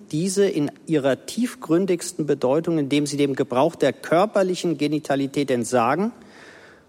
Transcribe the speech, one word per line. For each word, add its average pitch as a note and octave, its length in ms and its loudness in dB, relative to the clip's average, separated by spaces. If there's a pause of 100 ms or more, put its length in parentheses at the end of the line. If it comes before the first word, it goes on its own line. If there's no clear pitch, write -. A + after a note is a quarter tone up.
(120)
diese F#3+ 340 0
in D3 240 -2 (160)
ihrer C3+ 380 0
tiefgründigsten F3+ 1000 -2
Bedeutung, D3 500 0
indem C#3+ 300 0
sie C#3+ 100 -6
dem C#3+ 180 0
Gebrauch C3 420 0
der C3 180 2
körperlichen F3+ 800 0
Genitalität C#3+ 760 -2
entsagen, B2 640 2 (760)